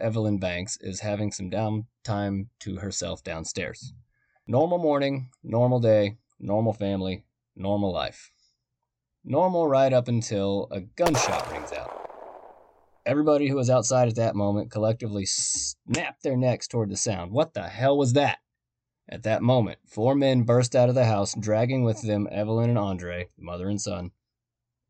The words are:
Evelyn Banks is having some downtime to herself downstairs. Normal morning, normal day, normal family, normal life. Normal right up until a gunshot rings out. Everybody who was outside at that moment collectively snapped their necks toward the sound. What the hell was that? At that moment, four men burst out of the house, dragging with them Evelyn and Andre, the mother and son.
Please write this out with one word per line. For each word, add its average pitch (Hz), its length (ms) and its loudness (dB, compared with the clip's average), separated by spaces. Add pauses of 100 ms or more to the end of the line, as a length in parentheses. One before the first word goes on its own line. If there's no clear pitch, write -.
Evelyn 110 360 0
Banks 92 440 -4
is 95 180 -8
having 104 320 -4
some 92 180 -8
downtime 104 960 -4 (120)
to 95 180 -10
herself 90 460 -8
downstairs. 82 720 -10 (540)
Normal 165 320 0
morning, 139 500 0 (120)
normal 123 380 2
day, 107 380 4 (240)
normal 110 320 0
family, 98 500 -4 (320)
normal 98 380 -2
life. - 380 -6 (920)
Normal 165 420 2
right 135 280 4
up 123 160 4
until 101 640 0
a 95 100 -6
gunshot 95 720 0
rings 76 180 -12
out. - 260 -12 (1080)
Everybody 147 420 4
who 135 80 2
was 127 140 2
outside 127 380 4
at 113 80 0
that 113 200 2
moment 101 360 0
collectively 107 540 -2
snapped - 960 -4
their 135 160 0
necks 123 300 0
toward 110 240 -2
the 98 60 -6
sound. 90 340 -4
What 151 220 -2
the 98 100 -8
hell 123 340 0
was 127 160 2
that? 135 260 2 (680)
At - 160 -12
that 110 180 0
moment, 117 460 2
four 120 260 0
men 135 300 4
burst 120 320 4
out 123 140 6
of 123 60 2
the 127 100 4
house, 101 280 2
dragging 117 500 0
with 110 180 2
them 104 300 0
Evelyn 113 380 0
and 120 80 2
Andre, 90 600 -4
the - 60 -20
mother 87 240 -8
and 101 140 -2
son. 90 300 -6 (800)